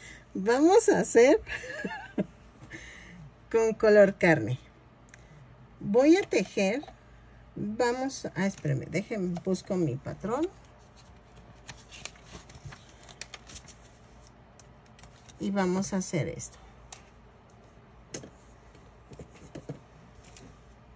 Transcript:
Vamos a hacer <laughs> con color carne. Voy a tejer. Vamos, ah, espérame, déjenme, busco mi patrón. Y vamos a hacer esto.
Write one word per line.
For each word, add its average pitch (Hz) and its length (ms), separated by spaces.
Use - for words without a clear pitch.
Vamos 285 560
a 339 100
hacer 254 420
<laughs> - 1120
con 226 220
color 208 420
carne. 127 440
Voy 262 380
a 403 40
tejer. 214 640
Vamos, 240 800
ah, 190 100
espérame, 147 440
déjenme, 180 540
busco 190 320
mi 156 200
patrón. 214 520
Y 202 120
vamos 190 420
a 196 40
hacer 160 300
esto. - 300